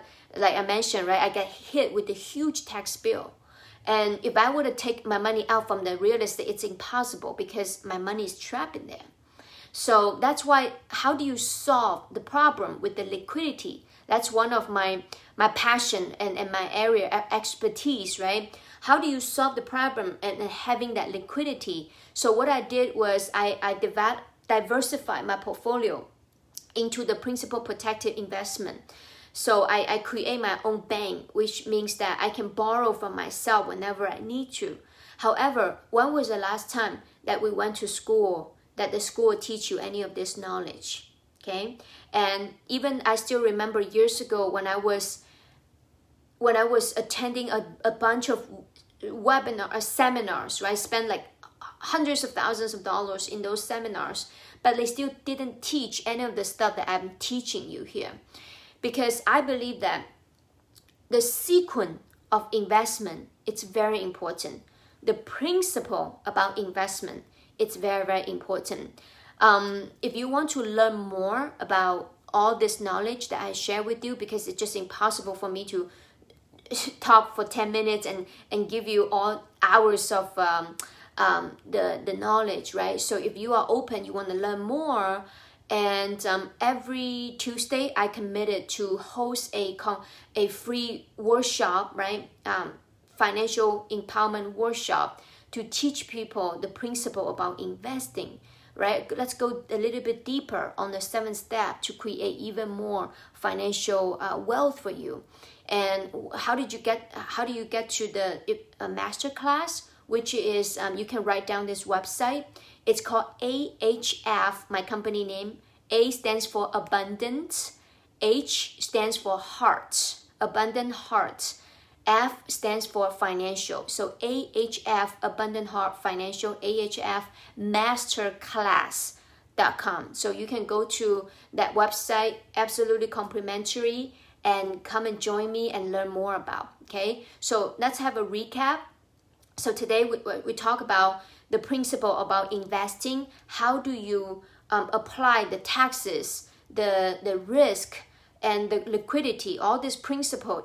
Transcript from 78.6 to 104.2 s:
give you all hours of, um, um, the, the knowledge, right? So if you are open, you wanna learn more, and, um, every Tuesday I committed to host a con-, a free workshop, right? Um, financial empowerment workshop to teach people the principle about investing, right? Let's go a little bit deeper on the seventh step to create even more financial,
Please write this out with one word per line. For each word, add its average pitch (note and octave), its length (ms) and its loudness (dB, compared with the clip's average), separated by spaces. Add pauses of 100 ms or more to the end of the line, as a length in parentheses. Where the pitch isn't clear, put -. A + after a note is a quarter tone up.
give G#3+ 180 -4
you G#3 240 4
all G#3 340 2 (160)
hours G#3 520 6
of, F#3+ 260 0
um, E3+ 380 0 (420)
um, F3 380 2 (120)
the, F3+ 360 0
the F#3+ 100 -2
knowledge, G#3 600 0
right? F#3 260 0
So - 160 0
if F#3 200 -2
you A3+ 180 0
are - 140 4
open, A3+ 360 0
you G3 80 -10
wanna F#3+ 220 -4
learn G3+ 260 -2
more, G#3 640 0 (440)
and, G3+ 580 0
um, F#3+ 240 0 (100)
every B3 800 -2
Tuesday C4 580 -4
I G#3 120 2
committed G#3 640 -4
to F#3+ 280 -2
host A#3+ 540 -6
a G3 220 -4
con-, G3 280 -4 (340)
a G#3 100 4
free A#3 720 -6
workshop, A3 800 2
right? G3 360 -4 (160)
Um, F#3+ 280 -2 (420)
financial G#3+ 720 2
empowerment G#3 640 -2
workshop A3 680 0 (280)
to A3+ 140 -8
teach - 420 -2
people G3+ 540 -4
the - 80 -6
principle A#3+ 600 -4
about F3+ 320 -4
investing, F#3+ 800 -8 (340)
right? G3+ 420 0
Let's B3 180 -4
go A#3+ 360 -2
a A3 60 -2
little A#3 240 0
bit A#3 240 -4
deeper B3 520 -4
on G3 140 -4
the G3 100 -6
seventh A3 360 -4
step - 460 -4
to - 100 -6
create G3+ 460 -6
even G#3+ 300 -6
more G3+ 420 -4 (220)
financial, G3 880 0